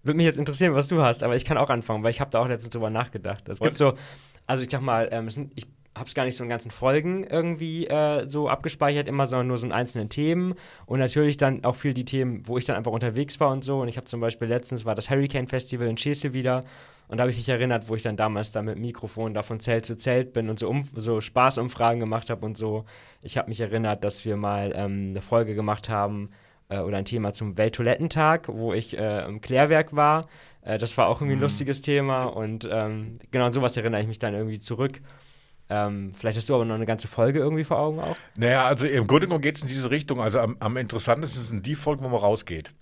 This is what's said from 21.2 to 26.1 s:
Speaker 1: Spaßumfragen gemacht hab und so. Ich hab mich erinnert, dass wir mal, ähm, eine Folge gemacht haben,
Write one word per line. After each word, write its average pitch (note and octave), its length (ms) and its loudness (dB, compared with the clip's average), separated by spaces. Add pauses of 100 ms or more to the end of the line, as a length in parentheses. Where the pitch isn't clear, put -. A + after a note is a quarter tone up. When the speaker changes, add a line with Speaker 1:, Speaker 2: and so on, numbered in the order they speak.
Speaker 1:
Spaßumfragen A#2+ 800 2
gemacht A2 280 -2
hab A2+ 140 -4
und G#2+ 140 -6
so. A2 260 -2 (380)
Ich - 160 -6
hab - 100 -2
mich A2 140 -6
erinnert, G#2+ 420 0
dass G2+ 220 -4
wir G#2+ 100 0
mal, G2+ 400 -2
ähm, G2 360 -4
eine F#2+ 100 -6
Folge A2+ 340 2
gemacht G#2 340 -2
haben, G2+ 420 -2 (380)